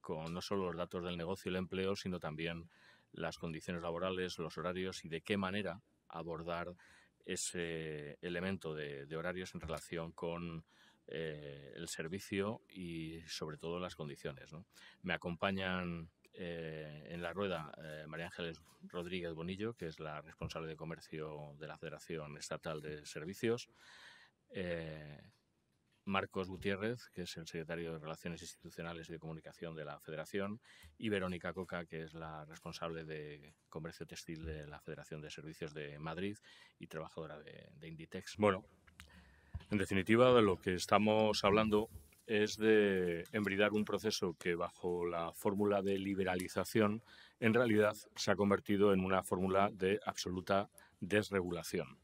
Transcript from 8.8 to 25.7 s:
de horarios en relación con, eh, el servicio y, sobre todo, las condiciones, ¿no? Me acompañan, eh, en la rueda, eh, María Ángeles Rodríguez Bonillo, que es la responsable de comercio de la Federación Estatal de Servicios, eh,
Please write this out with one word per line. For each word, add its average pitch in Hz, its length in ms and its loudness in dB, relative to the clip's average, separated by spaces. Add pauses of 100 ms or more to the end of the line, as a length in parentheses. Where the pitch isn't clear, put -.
de 76 120 -8
horarios 90 380 -4
en 87 60 -6
relación 82 520 -6
con, 85 520 -6 (420)
eh, 73 680 -8
el 82 140 -10
servicio 98 840 -4
y, 82 560 -8
sobre 76 320 -8
todo, 85 200 -4
las 90 160 -6
condiciones, 71 580 -10
¿no? 80 120 -14 (380)
Me 90 120 0
acompañan, 90 920 -2 (240)
eh, 78 800 -8
en 85 120 -8
la 85 100 -4
rueda, 87 440 -2
eh, 78 300 -10
María 80 200 -6
Ángeles 85 360 -8 (220)
Rodríguez 87 500 -6
Bonillo, 95 400 -4
que 87 120 -8
es 80 140 -8
la 76 220 -8
responsable 80 460 -8
de 80 80 -8
comercio 78 840 -8
de 76 80 -12
la 73 100 -12
Federación 76 640 -8
Estatal 78 420 -6
de 76 240 -10
Servicios, 98 640 -2 (840)
eh, 80 680 -6 (840)